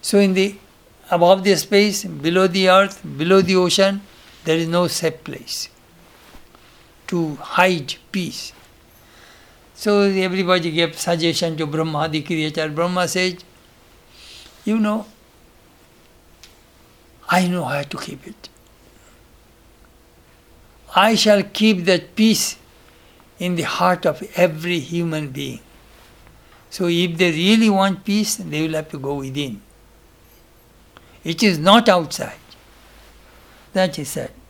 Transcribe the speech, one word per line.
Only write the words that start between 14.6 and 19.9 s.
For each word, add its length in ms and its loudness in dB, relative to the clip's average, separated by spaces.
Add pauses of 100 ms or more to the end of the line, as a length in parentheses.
"You 140 0
know, 200 0 (2250)
I 180 2
know 180 -2
how 180 -6
to 240 -12
keep 200 -16
it. 220 -20 (2500)